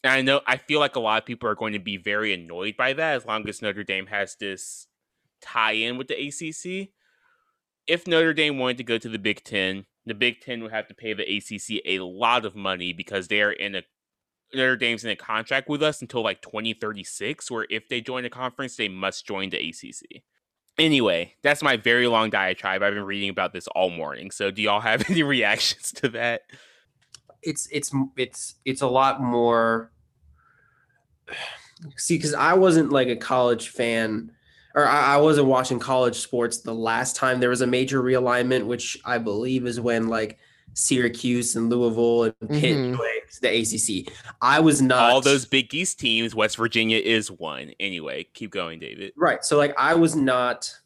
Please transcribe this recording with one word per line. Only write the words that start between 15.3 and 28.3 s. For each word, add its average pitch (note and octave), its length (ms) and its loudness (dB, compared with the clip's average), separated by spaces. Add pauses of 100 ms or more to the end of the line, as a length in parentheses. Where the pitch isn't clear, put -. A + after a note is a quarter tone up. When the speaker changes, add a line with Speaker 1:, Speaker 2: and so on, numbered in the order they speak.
Speaker 1:
with C#3+ 140 -4
us D3+ 200 -2
until, B2 200 -4
like, G#2 200 -4
twenty A2 320 -6
thirty-six, G#2+ 760 -8
where A2+ 200 -6
if A2 180 -6
they B2 120 -4
join B2+ 240 -8
the A#2+ 60 -8
conference, B2 460 -8
they A2 120 -2
must F#2+ 380 -6
join G2 240 -6
the F2 120 -4
A E2 100 -6
C - 200 -18
C. - 320 -20 (540)
Anyway, A2+ 640 2
that's C#3+ 200 2
my C#3 140 2
very A#2 300 2
long A2 240 2
diatribe. F#2+ 520 -2
I've G2+ 120 2
been G#2 100 -6
reading G2 240 -6
about F#2 240 -4
this F2+ 160 -12
all F#2 220 0
morning. D#2+ 400 -10
So G2+ 200 -4
do G2 100 -10
y'all G#2 200 2
have A2+ 260 0
<laughs> - 40 -10
any E3+ 120 2
reactions A#2 720 0
to - 180 -4
that? A#2 320 -4 (1000)
Speaker 2:
It's, D#3 280 -6
it's, D3 220 -6 (240)
it's, - 480 -8